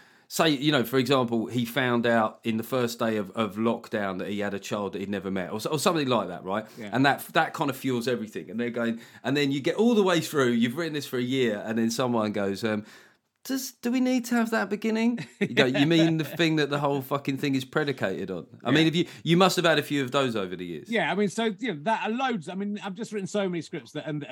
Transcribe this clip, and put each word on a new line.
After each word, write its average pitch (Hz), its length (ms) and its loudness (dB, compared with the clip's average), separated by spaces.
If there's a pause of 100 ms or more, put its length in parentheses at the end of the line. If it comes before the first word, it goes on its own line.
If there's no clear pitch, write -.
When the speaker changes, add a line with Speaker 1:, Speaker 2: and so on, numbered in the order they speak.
(300)
Speaker 1:
say, 165 200 2
you 147 220 2
know, 131 120 4
for 127 140 0
example, 123 480 2
he 120 180 -2
found 120 440 0
out 113 360 2
in 110 140 -2
the 113 60 -4
first 120 340 -2
day 113 200 0
of, 95 140 -4
of 107 260 -2
lockdown 107 600 -2
that 92 120 -6
he 104 100 -4
had 101 160 -2
a - 20 -4
child 101 360 -6
that 87 60 -6
he'd 98 100 -6
never 98 200 -4
met, 92 220 -4
or, 107 80 -6 (100)
or 151 80 0
something 156 300 2
like 110 220 2
that, 87 140 -10
right? 98 220 -4 (100)
Speaker 2:
Yeah. 107 160 -12
Speaker 1:
And 127 140 4
that, 135 140 4 (140)
that 160 200 2
kind 151 160 -2
of 131 80 -4
fuels 123 300 -2
everything. 107 420 -4
And 110 100 -6
they're 120 120 -4
going, 117 280 -2 (240)
and 135 140 0
then 143 140 2
you 143 80 -2
get 160 160 0
all 233 180 4
the 208 80 6
way 185 200 4
through, 135 320 2
you've 120 220 2
written 160 180 -4
this 143 120 -4
for 127 140 -4
a - 20 0
year, 123 420 0
and 110 140 -4
then 113 140 2
someone 117 400 0
goes, 98 320 -2
um, 107 200 -2 (600)
"Does, 262 300 -6
do - 180 -4
we 262 80 2
need 254 260 2
to 240 100 0
have 226 160 2
that 208 200 0
beginning?" 220 520 0 (160)
You 185 140 0
go, 135 120 6
"You 139 200 4
mean 165 320 4
the 156 60 -2
Speaker 2:
<laughs> 156 160 -8
Speaker 1:
thing 160 160 4
that 147 160 2
the 147 80 0
whole 143 240 0
fucking 135 340 -2
thing 139 160 0
is 131 120 0
predicated 104 640 -2
on?" 85 160 -8 (160)
I 120 60 0
Speaker 2:
Yeah. 139 60 6
Speaker 1:
mean, 160 120 6
if 156 80 2
you, 170 100 2 (160)
you 165 160 4
must 185 200 6
have 170 80 4
had 156 120 6
a 143 60 2
few 143 180 -2
of 123 80 -2
those 131 260 0
over 92 200 -4
the 90 100 -6
years. 85 240 -8
Speaker 2:
Yeah, 175 220 0
I 180 40 -4
mean, 202 140 2
so, 226 300 -2
you 226 160 -4
know, 143 80 -8
that 208 240 -2
are 214 40 -2
loads. 240 380 -4
I 180 60 -8
mean, 202 280 -6
I've 190 120 -10
just 214 160 -10
written 202 160 -6
so 196 200 0
many 175 140 -4
scripts 139 300 -12
that, 147 160 -8
and 151 240 -6